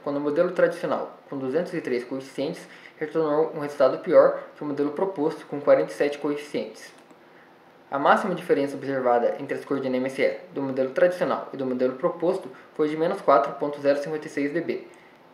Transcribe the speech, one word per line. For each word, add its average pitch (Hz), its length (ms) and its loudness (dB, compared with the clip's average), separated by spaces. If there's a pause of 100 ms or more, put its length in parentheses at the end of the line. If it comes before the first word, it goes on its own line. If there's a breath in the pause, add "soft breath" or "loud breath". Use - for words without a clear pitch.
quando 143 160 -2
o - 20 -4
modelo 156 320 0
tradicional, - 640 0 (120)
com 143 100 -8
duzentos 135 360 -2
e 160 60 -6
três 123 240 -2
coeficientes, 135 600 -8 (320 loud breath)
retornou 156 560 0
um 160 60 -8
resultado 143 380 2
pior 143 440 6 (140 loud breath)
que - 60 -12
o 151 40 -6
modelo 147 260 -2
proposto, 160 540 -2
com 143 140 -8
quarenta 135 300 6
e - 40 -14
sete 143 240 0
coeficientes. 147 720 -6 (1000 loud breath)
A 139 80 -2
máxima 190 360 4
diferença 139 420 0
observada 123 640 2
entre 139 180 -6
as - 80 -10
curvas 135 180 -2
de 131 60 -4
N 127 100 0
M 127 80 -2
S 131 140 -4
E - 200 0 (120)
do - 80 -6
modelo 131 300 -2
tradicional 170 640 0
e - 40 -10
do 139 80 -4
modelo 127 300 -2
proposto - 560 -2 (240 loud breath)
foi 151 140 0
de 156 80 -6
menos 180 240 -2
quatro - 340 4
ponto 143 260 -6
zero 139 220 2
cinquenta 156 240 -6
e - 40 -14
seis 143 220 -2
D 165 80 -2
B, - 260 -6 (480 loud breath)